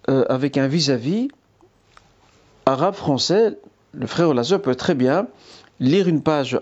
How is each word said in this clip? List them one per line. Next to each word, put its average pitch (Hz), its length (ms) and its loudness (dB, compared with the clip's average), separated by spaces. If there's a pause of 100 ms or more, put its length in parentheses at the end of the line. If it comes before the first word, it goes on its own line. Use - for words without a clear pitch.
euh, 135 200 2
avec 135 280 -2
un 135 120 2
vis-à-vis 147 600 -2 (1400)
arabe-français. 165 920 0 (340)
Le 131 140 -8
frère 165 220 0
ou 151 40 4
la 120 120 2
sœur 190 180 0
peut 131 140 -2
très 170 180 -2
bien 139 320 0 (540)
lire 170 260 2
une 156 160 2
page 139 400 0